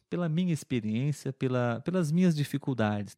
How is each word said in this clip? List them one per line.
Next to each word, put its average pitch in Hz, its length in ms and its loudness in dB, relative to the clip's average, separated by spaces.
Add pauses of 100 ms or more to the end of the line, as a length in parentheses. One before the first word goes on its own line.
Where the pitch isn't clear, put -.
pela 175 180 -2
minha 175 240 0
experiência, 131 800 -2
pela, 123 540 0
pelas 170 260 0
minhas 175 240 4
dificuldades, 113 840 0